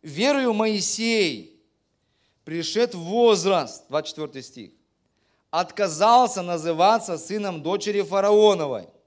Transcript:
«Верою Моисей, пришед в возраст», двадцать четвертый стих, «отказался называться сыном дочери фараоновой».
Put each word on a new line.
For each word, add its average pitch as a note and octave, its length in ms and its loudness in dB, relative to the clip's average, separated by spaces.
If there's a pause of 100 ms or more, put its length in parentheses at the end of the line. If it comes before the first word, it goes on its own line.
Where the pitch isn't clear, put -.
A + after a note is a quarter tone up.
«Верою A#3+ 500 -2
Моисей, G#3+ 1080 -2 (840)
пришед F3+ 500 -4
в F3 60 -10
возраст», F#3+ 880 0
двадцать D3+ 220 -4
четвертый C3+ 340 -12
стих, - 260 -20 (800)
«отказался G3 920 2
называться F3 760 0
сыном F#3 460 -8
дочери G3+ 380 -2
фараоновой». F#3+ 880 2 (180)